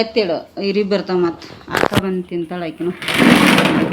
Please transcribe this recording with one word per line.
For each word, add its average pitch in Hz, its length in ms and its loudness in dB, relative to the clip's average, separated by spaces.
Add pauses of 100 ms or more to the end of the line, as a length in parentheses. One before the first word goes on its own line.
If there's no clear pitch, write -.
ಎತ್ತಿಡು, 214 340 0 (320)
ಇರಿ 196 140 2 (100)
ಬರ್ತಾವ 185 340 0
ಮತ್ತೆ. - 220 -6 (280)
ಅಕ್ಕ - 160 0 (120)
ಬಂದು 185 260 -2
ತಿಂತಾಳೆ 175 400 -6
ಆಕಿನು. 170 220 -6 (1000)